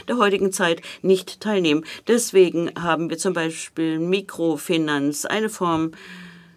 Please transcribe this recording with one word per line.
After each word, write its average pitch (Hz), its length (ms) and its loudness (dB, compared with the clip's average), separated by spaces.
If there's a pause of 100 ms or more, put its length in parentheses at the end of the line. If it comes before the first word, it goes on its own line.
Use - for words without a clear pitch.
der 240 80 -2
heutigen 202 340 4
Zeit 170 320 0 (200)
nicht 185 380 2
teilnehmen. 170 440 2 (240)
Deswegen 180 640 4
haben 165 360 -2
wir 165 80 -6
zum 185 140 -2
Beispiel 160 680 -4
Mikrofinanz, 160 1200 0
eine 214 260 -2
Form, 160 420 -2 (640)